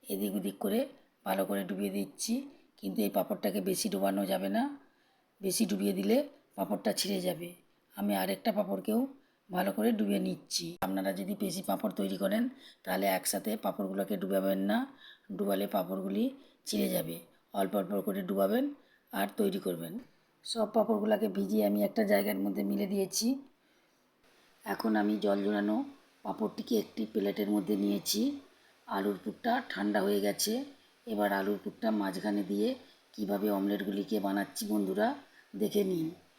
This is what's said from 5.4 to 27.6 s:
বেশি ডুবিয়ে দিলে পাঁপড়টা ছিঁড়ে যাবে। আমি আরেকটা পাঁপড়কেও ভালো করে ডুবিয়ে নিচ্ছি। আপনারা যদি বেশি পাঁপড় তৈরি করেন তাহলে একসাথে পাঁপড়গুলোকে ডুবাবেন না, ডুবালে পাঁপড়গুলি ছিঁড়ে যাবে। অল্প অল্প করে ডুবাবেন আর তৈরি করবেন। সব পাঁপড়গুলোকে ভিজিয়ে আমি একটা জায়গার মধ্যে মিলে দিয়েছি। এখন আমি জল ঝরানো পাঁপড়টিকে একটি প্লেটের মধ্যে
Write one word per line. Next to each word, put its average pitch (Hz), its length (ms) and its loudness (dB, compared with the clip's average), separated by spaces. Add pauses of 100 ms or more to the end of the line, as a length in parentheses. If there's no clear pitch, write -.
বেশি 196 240 0
ডুবিয়ে 175 280 0
দিলে 202 240 2 (380)
পাঁপড়টা 202 380 -2
ছিঁড়ে 190 280 0
যাবে। 175 280 -2 (480)
আমি 202 180 0
আরেকটা 190 360 0
পাঁপড়কেও 196 500 0 (480)
ভালো 185 240 0
করে - 180 2
ডুবিয়ে 110 360 2
নিচ্ছি। - 380 -4 (160)
আপনারা 196 320 0
যদি 190 220 -4
বেশি 190 280 -4
পাঁপড় 196 320 -2
তৈরি 190 220 -2
করেন 196 260 2 (380)
তাহলে 190 260 0
একসাথে 185 500 0
পাঁপড়গুলোকে 190 600 -2
ডুবাবেন 95 420 0 (100)
না, 226 80 4 (560)
ডুবালে 196 340 0
পাঁপড়গুলি 196 560 0 (420)
ছিঁড়ে 202 240 0
যাবে। 165 260 -2 (380)
অল্প 98 220 0
অল্প 95 160 0 (100)
করে 196 200 -2
ডুবাবেন 196 440 2 (480)
আর 202 140 0 (100)
তৈরি 196 220 2
করবেন। 165 340 -4 (520)
সব 220 280 0
পাঁপড়গুলোকে 214 560 4
ভিজিয়ে 196 360 2
আমি 208 180 4
একটা 202 200 2
জায়গার 202 360 2
মধ্যে 202 240 -2
মিলে 202 240 0
দিয়েছি। 196 400 0 (1400)
এখন 196 300 0
আমি 104 260 4
জল 101 220 4
ঝরানো 104 340 2 (480)
পাঁপড়টিকে 214 540 -4
একটি - 260 -6
প্লেটের 202 460 -2
মধ্যে 202 260 2